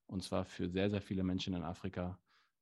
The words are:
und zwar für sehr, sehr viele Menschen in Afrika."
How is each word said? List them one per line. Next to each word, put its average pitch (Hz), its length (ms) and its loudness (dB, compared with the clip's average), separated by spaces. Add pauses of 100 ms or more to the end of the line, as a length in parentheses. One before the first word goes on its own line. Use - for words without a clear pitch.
und 95 160 -4
zwar 92 220 0
für 92 240 -4
sehr, 95 200 4
sehr 101 120 2
viele 92 220 0
Menschen 92 300 2
in 87 100 0
Afrika." 90 560 -4 (420)